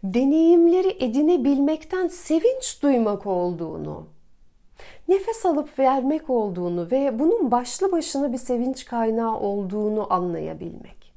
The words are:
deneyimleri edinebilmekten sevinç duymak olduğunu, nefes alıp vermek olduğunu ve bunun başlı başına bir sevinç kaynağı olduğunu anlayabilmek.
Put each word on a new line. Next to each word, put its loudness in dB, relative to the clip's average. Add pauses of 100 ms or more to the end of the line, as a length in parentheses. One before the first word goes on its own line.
deneyimleri 4
edinebilmekten 0
sevinç 0
duymak 2
olduğunu, -4 (1000)
nefes 0
alıp 0
vermek 2
olduğunu -2
ve 0
bunun 2
başlı 0
başına -2
bir -6
sevinç -4
kaynağı -2
olduğunu -2
anlayabilmek. -6 (120)